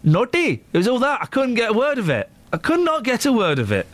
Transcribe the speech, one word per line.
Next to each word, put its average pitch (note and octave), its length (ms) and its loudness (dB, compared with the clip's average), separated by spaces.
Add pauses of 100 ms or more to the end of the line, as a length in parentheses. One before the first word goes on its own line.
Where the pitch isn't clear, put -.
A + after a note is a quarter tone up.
Naughty. A3 600 0 (100)
It - 40 0
was F3+ 100 2
all B3 120 0
that. C4+ 220 0
I - 40 -6
couldn't C4+ 300 -2
get A3+ 140 0
a A3 40 0
word C#4 240 0
of G#3 120 -2
it. A#2+ 200 -2 (220)
I E3 60 -4
could D#4+ 240 0
not D#4+ 220 0
get A#3+ 220 -2
a D4 60 2
word F#3 280 2
of G#2+ 120 -2
it. G2 220 -2